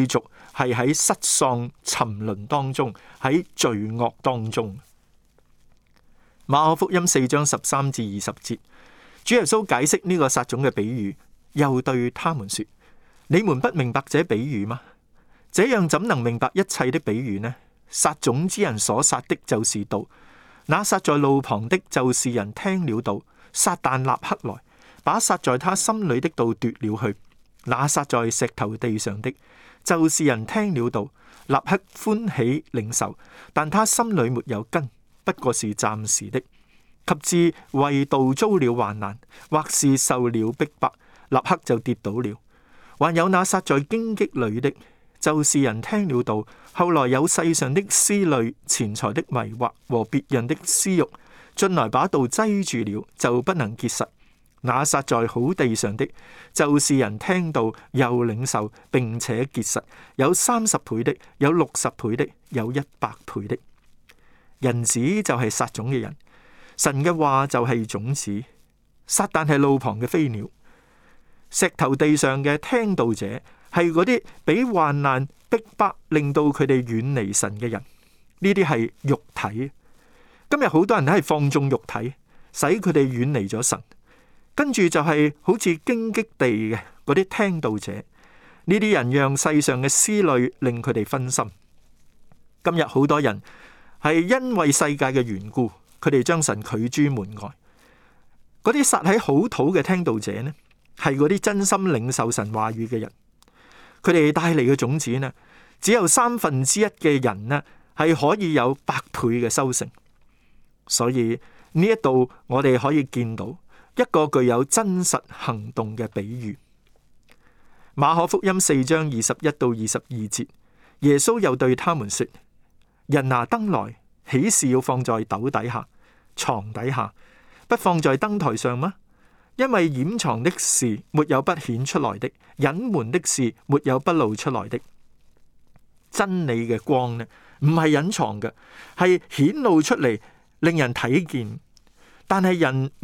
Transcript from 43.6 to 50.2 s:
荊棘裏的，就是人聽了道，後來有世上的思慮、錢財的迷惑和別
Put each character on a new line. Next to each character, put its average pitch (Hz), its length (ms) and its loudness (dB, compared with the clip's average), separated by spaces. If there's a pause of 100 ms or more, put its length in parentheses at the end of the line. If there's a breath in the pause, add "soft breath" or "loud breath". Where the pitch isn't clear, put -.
荊 226 340 -4
棘 196 160 0
裏 117 300 -2
的， 139 100 0 (480 soft breath)
就 151 240 2
是 143 180 2
人 113 200 0
聽 208 260 -2
了 123 160 0
道， 107 220 -2 (280 loud breath)
後 175 180 0
來 143 160 4
有 131 200 2
世 165 260 0
上 135 200 -2
的 196 160 0
思 - 240 2
慮、 147 400 0 (120)
錢 107 300 -2
財 110 180 -2
的 165 140 -2
迷 110 280 -6
惑 120 160 -4 (160)
和 113 180 0
別 143 240 -2